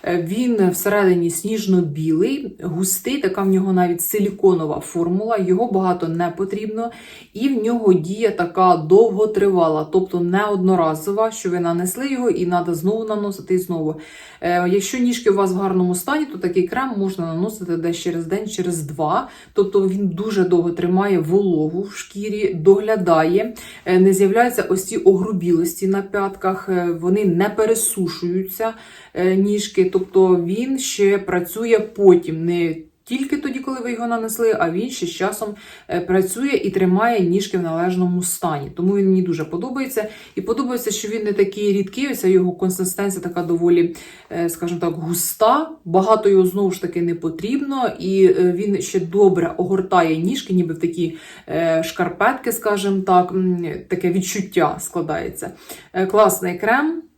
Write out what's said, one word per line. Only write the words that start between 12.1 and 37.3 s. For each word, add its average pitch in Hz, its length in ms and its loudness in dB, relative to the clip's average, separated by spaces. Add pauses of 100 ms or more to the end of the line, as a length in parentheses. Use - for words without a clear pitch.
його 247 180 0
і 180 160 0
надо 175 300 0
знову 208 300 -2
наносити 208 480 -4
і 185 40 2
знову. 160 380 -4 (460)
Е, 175 280 0
якщо 202 280 0
ніжки 240 320 0
у 196 60 4
вас 196 160 0
в 185 40 0
гарному 185 400 0
стані, 196 300 -2
то - 120 -12
такий 175 300 0
крем 254 300 -4
можна 190 280 -4
наносити 170 520 -4
десь 165 200 -2
через 165 280 -4
день, 208 220 -4
через 175 360 -4
два. 160 460 -2 (240)
Тобто 196 340 2
він 196 200 -2
дуже 196 360 -2
довго 175 260 2
тримає 185 500 0
вологу 170 640 0
в 208 120 -8
шкірі, 202 600 -6
доглядає, 190 1000 4 (320)
е, 180 140 4
не 190 140 8
з'являються 208 560 2
ось 190 160 0
ці 226 120 -6
огрубілості 180 880 2
на 196 140 0
п'ятках, 190 680 -4
е, 175 320 0
вони 190 240 2
не 185 240 2
пересушуються, 196 1200 -2 (400)
е, 185 220 2
ніжки. 202 580 2
Тобто 185 420 4
він 220 440 -2
ще 202 380 0
працює 196 640 0 (160)
потім, 170 500 4
не 170 300 0 (300)
тільки 269 320 -4
тоді, 262 220 -6
коли 262 200 -6
ви 240 120 -6
його 233 160 -4
нанесли, 226 520 0
а 165 120 0
він 214 180 -4
ще - 160 -6
з 170 40 -4
часом, 208 460 -4 (340)
е, 175 120 -2
працює 190 600 0
і 202 60 -4
тримає 196 500 2
ніжки 185 380 0